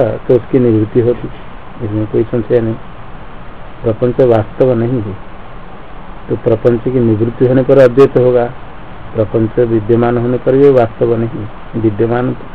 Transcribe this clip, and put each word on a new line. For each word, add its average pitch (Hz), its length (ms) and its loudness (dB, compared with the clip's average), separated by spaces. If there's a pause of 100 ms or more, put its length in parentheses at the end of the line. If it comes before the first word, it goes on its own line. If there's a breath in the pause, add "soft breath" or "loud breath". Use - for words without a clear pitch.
(200)
तो - 160 2
उसकी 127 240 2
निवृत्ति 113 420 2
होती, 120 260 0 (560)
इसमें 107 240 -4
कोई 120 180 0
संशय 120 360 0
नहीं। 113 140 -2 (1080)
प्रपंच 120 440 0
वास्तव 117 480 2
नहीं 117 260 0
है 101 140 -8 (1120)
तो 123 100 -2
प्रपंच 117 440 0
की 131 180 0
निवृत्ति 117 460 2
होने 135 160 4
पर 135 180 6
अद्वैत 131 380 6
होगा, 123 260 4 (680)
प्रपंच 110 440 0 (100)
विद्यमान 117 480 2
होने 123 200 0
पर 131 200 2
भी 139 140 8
वास्तव 117 460 2
नहीं। 113 640 -6
विद्यमान 117 540 0 (200)